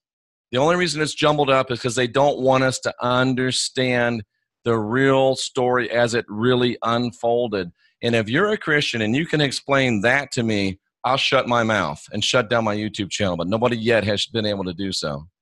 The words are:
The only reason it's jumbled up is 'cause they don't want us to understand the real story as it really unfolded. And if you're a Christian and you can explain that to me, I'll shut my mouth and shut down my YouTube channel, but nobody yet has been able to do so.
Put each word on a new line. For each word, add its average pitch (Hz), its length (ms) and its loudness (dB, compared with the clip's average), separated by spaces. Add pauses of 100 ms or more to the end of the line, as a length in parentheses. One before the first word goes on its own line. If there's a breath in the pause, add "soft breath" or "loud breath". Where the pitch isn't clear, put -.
(520)
The 120 60 -2
only 156 180 2
reason 160 260 -2
it's 147 120 -4
jumbled 151 360 2
up 131 220 2
is 120 100 -6
'cause 120 140 -4
they 127 120 2
don't 135 320 2
want 131 240 4
us 127 160 0
to - 220 -6
understand 123 1200 0 (400)
the 117 140 2
real 135 580 2
story 123 560 -2
as 117 220 2
it 117 140 0
really 120 560 0
unfolded. 117 880 -2 (300)
And 117 140 0
if 107 140 0
you're 185 220 0
a 208 60 -2
Christian 147 440 -2
and 107 140 0
you 160 100 0
can 151 160 0
explain 131 600 0
that 127 300 2
to 120 120 -2
me, 101 360 -2 (240)
I'll 127 140 0
shut 131 300 0
my 120 160 2
mouth 95 480 0
and 104 120 -6
shut 123 260 0
down 117 160 0
my 104 100 -2
YouTube 107 360 -6
channel, 92 260 -2
but 85 100 -4
nobody 117 300 0
yet 110 260 2
has 101 220 -2
been 110 200 -4
able 101 200 -4
to 92 80 -6
do 95 180 -6
so. 78 360 -6 (140)